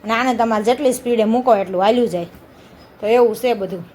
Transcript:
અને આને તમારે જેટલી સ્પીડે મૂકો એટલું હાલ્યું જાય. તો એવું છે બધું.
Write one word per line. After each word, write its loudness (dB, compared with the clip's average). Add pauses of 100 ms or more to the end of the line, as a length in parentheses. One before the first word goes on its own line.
અને -4
આને 0
તમારે 0
જેટલી 0
સ્પીડે -2
મૂકો 2
એટલું -2
હાલ્યું 2
જાય. -6 (760)
તો -6
એવું 2
છે -2
બધું. -8 (120)